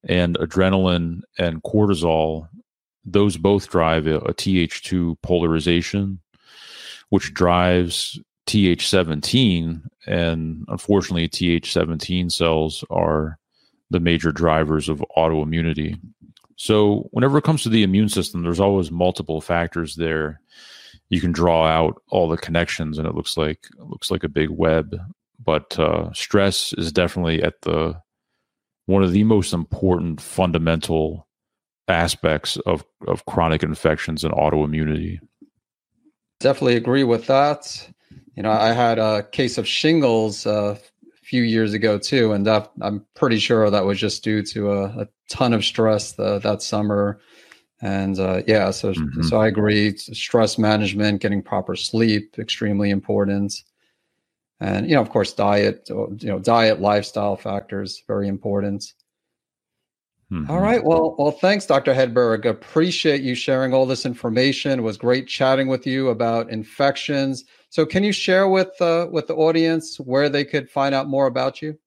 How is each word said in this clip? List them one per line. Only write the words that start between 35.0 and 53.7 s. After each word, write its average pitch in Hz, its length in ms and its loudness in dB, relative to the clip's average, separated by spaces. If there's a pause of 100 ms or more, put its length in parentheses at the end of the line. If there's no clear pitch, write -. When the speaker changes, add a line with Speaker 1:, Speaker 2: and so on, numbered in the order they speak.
Speaker 2:
Definitely 131 360 2
agree 123 280 2
with 117 220 0
that. 143 600 0 (480)
You 104 60 -10
know, 107 100 2
I 110 200 4
had 117 260 2
a 107 260 0
case 127 340 -4
of 104 100 -4
shingles, 117 800 2
uh, 104 300 0
a - 480 -20
few 123 180 0
years 110 320 2
ago 107 240 2
too, 113 340 2
and 101 140 0
that, 107 240 2 (100)
I'm 101 240 -4 (100)
pretty 117 240 2
sure 110 300 4
that 98 160 2
was 98 140 0
just - 240 -4
due 107 220 0
to 101 280 -4
a, 98 120 -2 (180)
a 104 60 -8 (200)
ton 120 240 0
of 107 120 0
stress 110 480 0
the, 101 280 -4
that 104 220 -4
summer. 104 580 -2 (600)
And, 98 380 -4
uh, 92 280 -2
yeah, 107 240 4
so, 98 220 -4
Speaker 1:
Mm-hmm. 80 300 -4
Speaker 2:
so 107 180 2
I 110 80 4
agree. 104 400 2
S-, - 240 -8
stress - 440 0
management, 104 640 2
getting 101 220 0
proper 95 320 -4
sleep, 107 640 -2
extremely 104 520 -2
important. 101 720 -2 (960)